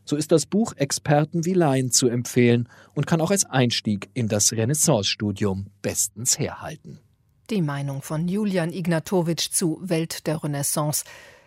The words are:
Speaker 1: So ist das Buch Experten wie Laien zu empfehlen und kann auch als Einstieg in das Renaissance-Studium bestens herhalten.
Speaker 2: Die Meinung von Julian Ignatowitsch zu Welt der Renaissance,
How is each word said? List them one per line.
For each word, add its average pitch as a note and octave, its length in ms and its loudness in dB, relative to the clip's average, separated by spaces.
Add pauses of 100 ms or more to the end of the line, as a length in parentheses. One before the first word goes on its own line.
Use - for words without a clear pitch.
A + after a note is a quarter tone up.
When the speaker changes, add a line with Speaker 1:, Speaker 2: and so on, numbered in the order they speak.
Speaker 1:
So D3+ 120 -2
ist D3+ 160 0
das D#3 140 4
Buch G#3+ 300 0
Experten D3+ 680 0
wie F3+ 80 -2
Laien C3+ 400 2
zu B2+ 160 4
empfehlen A#2+ 600 2 (260)
und C#3+ 120 -2
kann E3 140 2
auch E3 100 0
als G3+ 140 2
Einstieg A2+ 720 0
in A#2 140 -2
das G#2 240 2
Renaissance-Studium G#2 1120 0 (160)
bestens - 560 -2
herhalten. E2+ 600 -8 (520)
Speaker 2:
Die G#3 100 0
Meinung C#3 400 -4
von D#3 280 -4
Julian F#3 440 -2
Ignatowitsch E3+ 800 0
zu D#3+ 320 0
Welt E3 440 -4
der D#3 160 -2
Renaissance, D3 600 -2 (420)